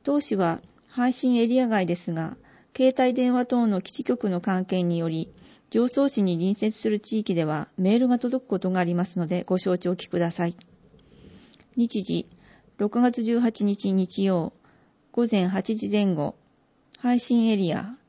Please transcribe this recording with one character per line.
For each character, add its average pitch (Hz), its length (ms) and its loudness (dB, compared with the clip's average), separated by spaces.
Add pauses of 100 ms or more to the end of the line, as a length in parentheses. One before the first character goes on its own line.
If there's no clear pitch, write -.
当 285 180 0
市 220 160 -4
は 175 260 0 (260)
配 247 260 0
信 247 240 2
エ 233 80 4
リ 247 160 2
ア 247 60 2
外 208 180 2
で 170 100 0
す - 180 -8
が、 160 240 -6 (380)
携 262 220 4
帯 254 160 2
電 247 200 2
話 247 120 2
等 240 220 2
の 190 140 0
基 - 100 -14
地 - 120 -10
局 240 280 -2
の 175 100 -2
関 185 240 -2
係 185 160 0
に 175 160 0
よ 165 120 -2
り、 160 220 -6 (380)
常 233 180 2
総 277 220 2
市 208 140 0
に 180 140 2
隣 190 180 0
接 214 160 -2
す - 180 -4
る 214 100 0
地 220 200 -4
域 202 160 -2
で 165 100 0
は 151 220 -4 (100)
メ 190 180 4
ー 240 40 4
ル 254 80 2
が 247 100 2
届 254 300 -4
く - 20 -20
こ 190 80 0
と 185 140 -2
が 185 80 0
あ 180 40 2
り 175 120 0
ま 175 100 0
す - 140 -6
の 165 80 -2
で、 180 160 -2
ご 185 160 0
承 180 180 0
知 180 100 -4
お 180 80 0
き - 120 -14
く 180 100 -4
だ 170 140 0
さ 170 160 -2
い。 175 80 -6 (1200)
日 233 260 0
時、 170 260 -4 (520)
六 208 220 0
月 247 200 2
十 233 180 0
八 226 240 0
日 202 300 0
日 190 300 0
曜、 185 280 0 (600)
午 233 180 0
前 190 160 2
八 190 300 -2
時 202 140 -6
前 202 260 2
後。 147 200 -4 (640)
配 247 220 0
信 233 300 2
エ 214 60 2
リ 180 160 0
ア 220 240 -6 (140)